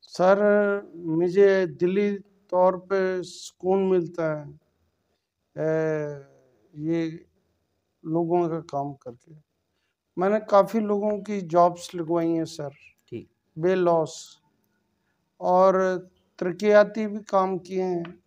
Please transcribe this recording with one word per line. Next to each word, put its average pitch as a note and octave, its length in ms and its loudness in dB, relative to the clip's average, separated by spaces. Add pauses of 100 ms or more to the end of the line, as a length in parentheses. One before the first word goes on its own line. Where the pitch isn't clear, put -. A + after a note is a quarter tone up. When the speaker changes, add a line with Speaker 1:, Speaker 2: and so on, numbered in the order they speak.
Speaker 1:
सर, G3+ 920 2
मुझे F3+ 720 2
दिली F#3+ 520 -2 (320)
तौर F#3 260 4
पे F#3 460 -4
सुकून F#3 600 -4
मिलता E3+ 580 -2
है, D3 200 -20 (1000)
ए, D#3 120 -2 (1080)
ये E3 500 -4 (800)
लोगों E3+ 420 0
का D#3+ 120 -6
काम C#3+ 320 -8
करके। C3 420 -20 (840)
मैंने G3 220 0
काफ़ी G#3+ 400 2
लोगों G#3 420 -2
की G3+ 180 -6
जॉब्स F3 540 0
लगवाई E3 360 -2
हैं E3 140 -2
सर, D3 260 -12 (380)
Speaker 2:
ठीक। A2 220 -14 (280)
Speaker 1:
बेलॉस, E3+ 840 0 (1000)
और F#3 580 4 (400)
तरक्याती G#3 680 2
भी G#3 120 -8
काम F#3+ 400 0
किए F#3 240 -6
हैं। F3+ 220 -4 (220)